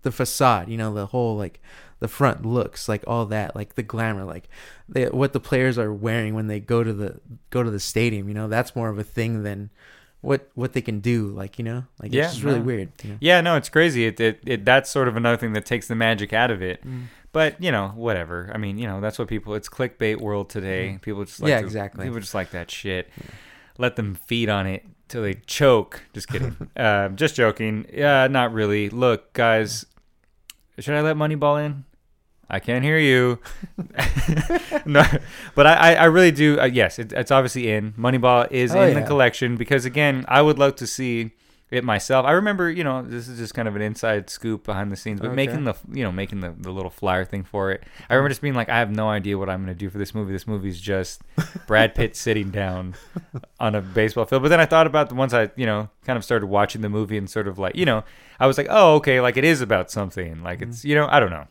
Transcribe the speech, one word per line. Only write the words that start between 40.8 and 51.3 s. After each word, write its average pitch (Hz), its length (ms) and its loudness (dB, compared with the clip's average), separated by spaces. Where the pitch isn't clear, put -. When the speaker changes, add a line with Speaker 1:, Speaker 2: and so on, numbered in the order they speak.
Speaker 2:
see 117 440 -4
it 127 140 -2
myself. 123 420 0
I 143 60 4
remember, 185 400 2
you 175 120 -4
know, 131 200 -4
this 117 240 -10
is 123 100 -14
just 113 160 -10
kind 113 140 -4
of 104 80 -6
an 104 80 -4
inside 107 480 -2
scoop 110 340 -6
behind 101 260 -6
the 95 40 -6
scenes, 104 240 -8
but 107 80 -6
Speaker 1:
Okay. 127 80 -6
Speaker 2:
making 139 300 -4
the, 113 100 -4
you 131 120 -6
know, 95 80 -4
making 98 280 -6
the, 85 180 -8
the 90 140 -12
little 92 180 -8
flyer 92 360 -2
thing 98 180 -8
for 98 280 -4
it. - 120 -6
I 117 60 4
remember 139 140 4
just 135 120 -4
being 143 140 -4
like, 117 140 -2
"I 117 100 2
have 110 100 0
no 107 200 -2
idea 101 280 -2
what 95 120 -4
I'm 92 120 -4
gonna 92 140 -8
do 95 140 -8
for 101 100 -10
this 98 160 -8
movie. 101 160 -4
This 98 160 -8
movie's 98 320 -6
just 95 420 -4